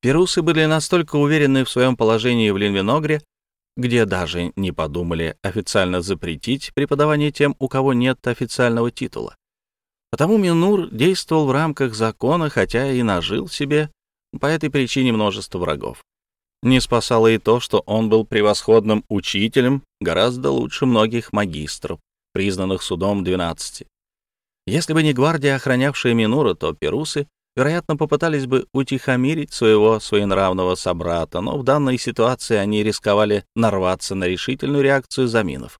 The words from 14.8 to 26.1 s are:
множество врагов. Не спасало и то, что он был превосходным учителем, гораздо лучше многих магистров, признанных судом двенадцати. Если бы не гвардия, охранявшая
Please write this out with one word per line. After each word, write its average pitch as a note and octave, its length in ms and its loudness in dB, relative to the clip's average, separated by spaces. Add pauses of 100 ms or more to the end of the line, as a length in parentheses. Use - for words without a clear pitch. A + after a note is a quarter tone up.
множество G#2 440 -2
врагов. E2 460 -6 (580)
Не B2+ 180 4
спасало A#2 480 2
и A2+ 100 4
то, A#2 220 2
что - 260 -2
он A2 240 0
был A2 160 4
превосходным G#2+ 840 2
учителем, A2+ 760 0 (200)
гораздо B2 480 0
лучше B2 340 -2
многих A2+ 480 2
магистров, E2+ 640 -6 (360)
признанных F#2+ 480 -2
судом F#2+ 420 -2
двенадцати. F2 640 -4 (800)
Если G3+ 260 -2
бы D#3+ 100 2
не D3+ 120 2
гвардия, C#3 420 0
охранявшая C3 560 0